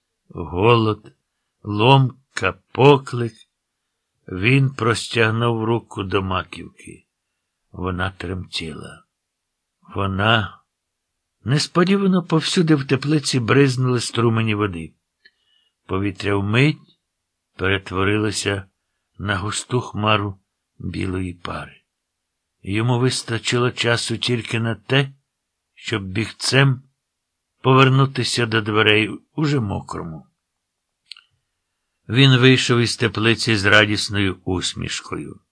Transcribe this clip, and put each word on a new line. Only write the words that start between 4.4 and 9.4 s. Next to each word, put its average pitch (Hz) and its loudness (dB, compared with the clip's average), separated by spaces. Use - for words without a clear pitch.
простягнув 113 -2
руку 113 -4
до 98 -2
маківки. - -10
Вона 90 -6
тремтіла. 87 -12